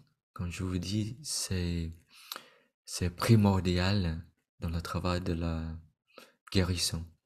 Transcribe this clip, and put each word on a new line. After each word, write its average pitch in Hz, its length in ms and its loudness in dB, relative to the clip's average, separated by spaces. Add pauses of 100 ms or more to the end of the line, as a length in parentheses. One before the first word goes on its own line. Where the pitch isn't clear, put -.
(340)
comme 87 180 -6
je 90 120 -8
vous 92 160 -2
dis, 107 440 -4
c'est, 87 720 -4 (880)
c'est - 260 -2
primordial 90 1120 4 (380)
dans 87 80 -4
le 82 140 -4
travail 87 400 -2
de 90 100 -4
la 82 480 -4 (720)
guérison. 87 580 0 (160)